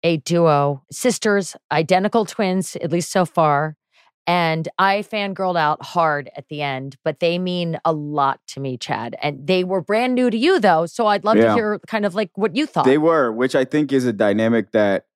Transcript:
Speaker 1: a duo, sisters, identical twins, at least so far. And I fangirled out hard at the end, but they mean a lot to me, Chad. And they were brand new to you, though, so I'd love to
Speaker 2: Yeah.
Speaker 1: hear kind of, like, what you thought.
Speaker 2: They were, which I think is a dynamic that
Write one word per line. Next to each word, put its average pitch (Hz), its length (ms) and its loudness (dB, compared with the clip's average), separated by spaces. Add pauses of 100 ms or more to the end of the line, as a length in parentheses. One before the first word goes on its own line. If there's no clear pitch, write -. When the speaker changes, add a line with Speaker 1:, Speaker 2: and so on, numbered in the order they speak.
Speaker 1:
a 165 160 2
duo, 147 720 2
sisters, 202 640 -2 (140)
identical 185 540 2
twins, 185 520 -2
at - 140 -6
least 170 200 -2
so 185 160 2
far. 156 500 0 (500)
And 165 400 0 (120)
I 196 240 2
fangirled 196 560 -4
out 156 240 0
hard 147 540 -2
at - 120 -18
the 147 140 -8
end, 135 420 -8
but 156 160 -4
they 170 180 0
mean 180 460 -4
a 165 80 2
lot 147 560 -2
to - 120 -12
me, 131 180 -6
Chad. 117 420 -8
And 143 260 -6
they 185 160 2
were 180 200 -2
brand 247 320 0
new 247 160 2
to 226 80 -2
you, 339 200 2
though, 170 280 4
so 220 200 -2
I'd 202 180 0
love 214 120 4
to 220 60 6
Speaker 2:
Yeah. 220 120 4
Speaker 1:
hear 214 320 -2
kind 208 200 -4
of, 175 80 -4
like, 202 200 -4
what 196 220 -2
you 294 80 0
thought. - 220 0
Speaker 2:
They 131 100 6
were, 151 340 4
which 123 240 -2
I 131 120 2
think 151 260 -2
is 127 140 2
a 120 60 0
dynamic 110 580 2
that 101 460 2